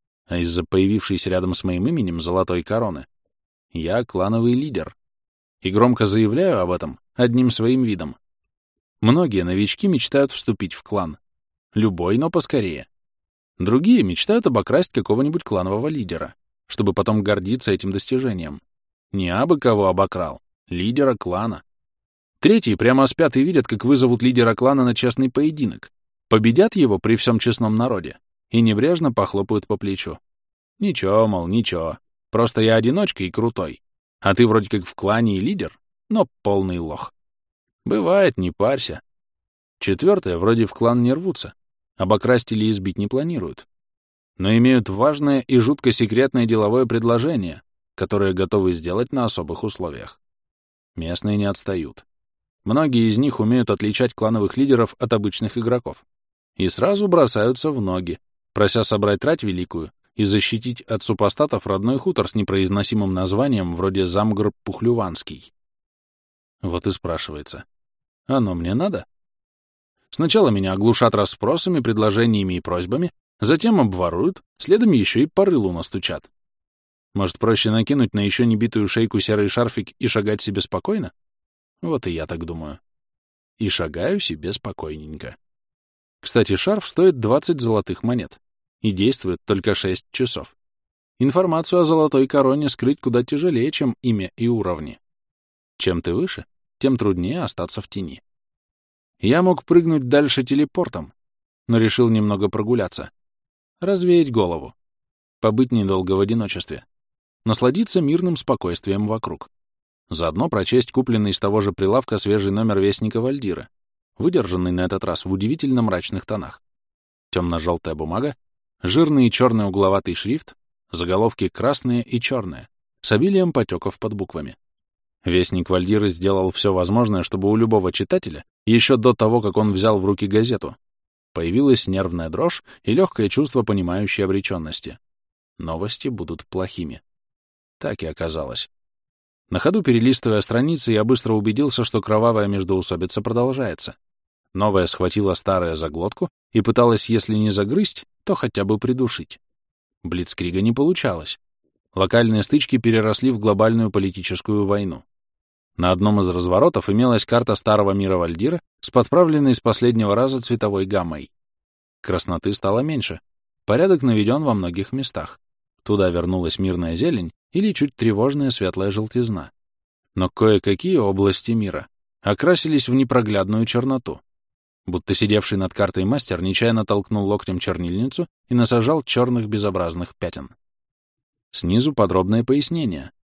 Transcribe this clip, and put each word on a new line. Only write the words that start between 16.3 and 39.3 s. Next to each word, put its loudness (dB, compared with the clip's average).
чтобы 0
потом 0
гордиться -2
этим -2
достижением. -4
Не -2
абы 0
кого 4
обокрал, -2
лидера 0
клана. -4
Третьи 4
прямо 4
с -2
пятой 2
видят, 2
как -6
вызовут 4
лидера 4
клана 2
на 2
честный 0
поединок, -2
победят 4
его 4
при 2
всём 2
честном 0
народе -2
и 2
небрежно 2
похлопают -2
по -2
плечу. -8
Ничего, 2
мол, -2
ничего, -2
просто 0
я 4
одиночка 0
и -4
крутой, -4
а 0
ты 6
вроде 2
как -4
в -16
клане 0
и -2
лидер, -4
но 2
полный 0
лох. -8
Бывает, 2
не -2
парься. -2